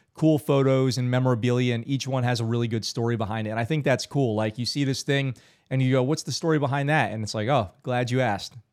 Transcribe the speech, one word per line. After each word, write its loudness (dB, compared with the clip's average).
cool 4
photos 2
and -2
memorabilia, 2
and -6
each -4
one -2
has 0
a -2
really 0
good -4
story -2
behind -4
it. -6
And -4
I -2
think -2
that's 0
cool. 0
Like, -2
you -4
see -2
this -2
thing -2
and 0
you 2
go, 4
"What's -2
the -8
story 0
behind 0
that?" 0
And -6
it's -6
like, -2
"Oh, 0
glad -2
you 0
asked. -2